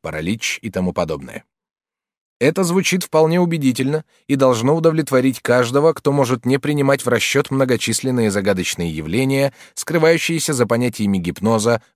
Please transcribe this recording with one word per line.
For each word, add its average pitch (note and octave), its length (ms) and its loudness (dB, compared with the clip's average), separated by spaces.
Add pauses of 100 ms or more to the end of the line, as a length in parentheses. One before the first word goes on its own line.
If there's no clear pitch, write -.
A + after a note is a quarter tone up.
паралич E2 600 -6
и A2+ 80 -8
тому F#2 220 -2
подобное. D#2 520 -6 (960)
Это D#3+ 240 2
звучит F3+ 400 0
вполне D#3+ 360 2
убедительно D3 640 0 (220)
и C#3 80 0
должно C3 400 2
удовлетворить D#3 680 2
каждого, B2+ 520 2
кто D3 200 -2
может C3 320 0
не C3 140 2
принимать C#3 460 0
в - 40 -2
расчёт B2 420 0
многочисленные B2+ 800 0
загадочные F#2+ 600 -2
явления, B2+ 640 -2 (200)
скрывающиеся D#3+ 800 0
за B2 140 2
понятиями A#2 520 0
гипноза, G#2+ 640 0 (160)